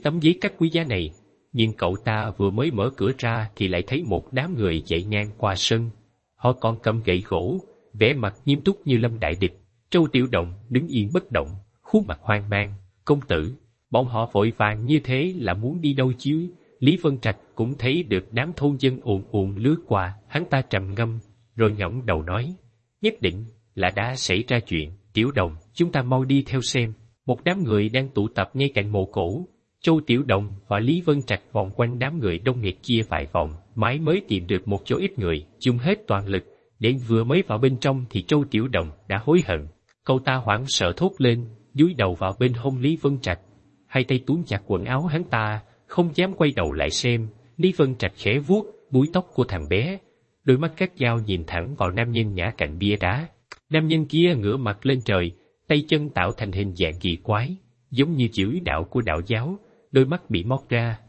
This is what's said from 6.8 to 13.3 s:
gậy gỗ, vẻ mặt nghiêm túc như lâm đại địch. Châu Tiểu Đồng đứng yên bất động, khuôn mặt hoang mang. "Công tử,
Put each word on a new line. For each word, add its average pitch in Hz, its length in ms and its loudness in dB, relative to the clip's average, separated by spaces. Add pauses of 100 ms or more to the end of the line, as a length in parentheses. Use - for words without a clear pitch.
gậy 92 220 2
gỗ, 95 300 -2 (360)
vẻ 110 200 4
mặt 113 220 -4 (100)
nghiêm 139 160 2
túc - 260 -2
như 127 100 4
lâm 113 220 0
đại 82 200 -2
địch. 92 200 0 (300)
Châu 170 180 4
Tiểu 131 240 2
Đồng 87 220 0 (160)
đứng 131 180 0
yên 113 260 0
bất - 180 -2
động, 76 160 0 (340)
khuôn 214 260 2
mặt 87 140 -8
hoang 104 280 -2
mang. 101 240 -2 (320)
"Công 147 160 2
tử, 85 320 -2 (360)